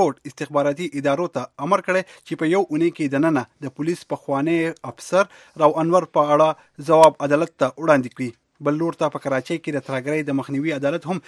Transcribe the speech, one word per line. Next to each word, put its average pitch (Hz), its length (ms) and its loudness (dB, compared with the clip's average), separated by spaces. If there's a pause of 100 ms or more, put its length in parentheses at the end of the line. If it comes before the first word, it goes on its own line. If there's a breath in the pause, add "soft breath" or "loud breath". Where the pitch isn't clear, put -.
کورټ 143 320 -2
استخباراتي 147 580 -2 (120)
ادارو 139 260 0 (100)
ته 123 80 -6 (220)
امر 190 180 0
کړی 185 160 0 (240 loud breath)
چې 160 160 -6
په 160 140 2
یو 196 100 2
اونۍ 160 300 0
کې 139 180 -2
دننه 143 320 0 (220)
د - 100 -14
پولیس 160 340 -6
پخوانی 147 460 -2 (340)
افسر - 400 -2 (300 loud breath)
راو 151 240 4
انور 170 320 2
په 151 40 4 (120)
اړه 151 560 0
ځواب 156 380 6
عدالت 151 300 0
ته 135 80 2 (120)
وړاندې 143 400 2
کړي. 127 120 -6 (340)
بل 147 140 0
لور 165 220 -4
ته 156 120 0
په 143 120 -12
کراچۍ 135 400 -4
کې 165 100 -6
د 135 100 -6
ترهګرۍ 139 440 -4
د 139 100 -2
مخنیوي 139 340 -4
عدالت 139 380 -4
هم 185 180 -4